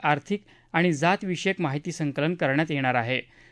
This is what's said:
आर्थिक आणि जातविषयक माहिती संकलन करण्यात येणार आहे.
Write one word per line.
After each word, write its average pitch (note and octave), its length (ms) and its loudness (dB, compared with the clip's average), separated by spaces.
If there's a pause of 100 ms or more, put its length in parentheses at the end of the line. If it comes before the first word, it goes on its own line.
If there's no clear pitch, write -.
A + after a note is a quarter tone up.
आर्थिक D3+ 400 0 (300)
आणि E3+ 200 4
जातविषयक F#3 680 0
माहिती D3 300 -2
संकलन D3+ 440 -2
करण्यात D#3 360 0
येणार C3+ 240 0
आहे. B2 260 0 (300)